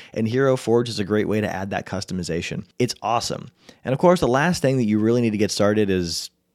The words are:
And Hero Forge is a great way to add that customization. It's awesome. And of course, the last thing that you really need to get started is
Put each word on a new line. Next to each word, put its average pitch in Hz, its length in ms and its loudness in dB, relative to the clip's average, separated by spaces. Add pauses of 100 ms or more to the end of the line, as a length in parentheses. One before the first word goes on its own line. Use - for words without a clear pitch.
(120)
And 113 140 -2
Hero 131 300 2
Forge 120 320 2
is 110 100 -8
a 104 60 -2
great 98 240 0
way 104 120 0
to 104 140 -2
add 95 160 -8
that 95 160 -6
customization. 87 800 -6 (140)
It's 123 240 0
awesome. - 460 -4 (360)
And 123 80 -2
of 143 60 -2
course, 180 220 4
the 131 80 2
last 147 340 0
thing 135 160 2
that 123 60 2
you 104 140 2
really 117 220 2
need 117 100 2
to 104 80 -2
get 101 120 2
started 104 400 2
is 87 400 -2 (240)